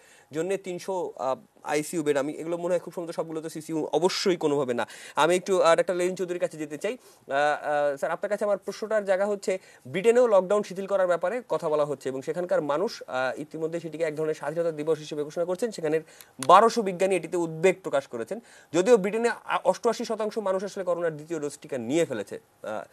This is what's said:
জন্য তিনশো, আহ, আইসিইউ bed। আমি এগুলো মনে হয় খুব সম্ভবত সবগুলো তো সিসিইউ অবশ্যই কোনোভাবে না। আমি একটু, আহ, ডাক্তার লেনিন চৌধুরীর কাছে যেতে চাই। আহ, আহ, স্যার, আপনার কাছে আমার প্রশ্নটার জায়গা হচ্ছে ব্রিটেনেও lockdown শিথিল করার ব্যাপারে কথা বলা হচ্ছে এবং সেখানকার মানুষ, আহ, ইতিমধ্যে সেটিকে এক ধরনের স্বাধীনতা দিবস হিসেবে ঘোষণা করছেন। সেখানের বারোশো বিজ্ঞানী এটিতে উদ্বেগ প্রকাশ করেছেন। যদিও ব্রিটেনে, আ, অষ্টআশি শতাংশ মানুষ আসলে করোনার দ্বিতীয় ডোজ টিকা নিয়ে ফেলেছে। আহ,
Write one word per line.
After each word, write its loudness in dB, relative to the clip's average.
জন্য -2
তিনশো, -6
আহ, -2
আইসিইউ -2
bed। 2
আমি 0
এগুলো -6
মনে -2
হয় 0
খুব -14
সম্ভবত -8
সবগুলো -6
তো -10
সিসিইউ -6
অবশ্যই 2
কোনোভাবে 0
না। -2
আমি 4
একটু, 2
আহ, 8
ডাক্তার 2
লেনিন 0
চৌধুরীর -4
কাছে -4
যেতে -8
চাই। -4
আহ, -12
আহ, 2
স্যার, -2
আপনার -4
কাছে -2
আমার 2
প্রশ্নটার -2
জায়গা 2
হচ্ছে -2
ব্রিটেনেও 4
lockdown 6
শিথিল -6
করার 2
ব্যাপারে 0
কথা -2
বলা 2
হচ্ছে -4
এবং -4
সেখানকার -2
মানুষ, -2
আহ, -2
ইতিমধ্যে -6
সেটিকে -6
এক -2
ধরনের -2
স্বাধীনতা -2
দিবস 0
হিসেবে -6
ঘোষণা -4
করছেন। -2
সেখানের -2
বারোশো 8
বিজ্ঞানী 2
এটিতে -4
উদ্বেগ 0
প্রকাশ -2
করেছেন। -8
যদিও 6
ব্রিটেনে, 0
আ, -4
অষ্টআশি 0
শতাংশ -4
মানুষ -2
আসলে -8
করোনার -2
দ্বিতীয় -6
ডোজ -8
টিকা -8
নিয়ে 0
ফেলেছে। -6
আহ, -8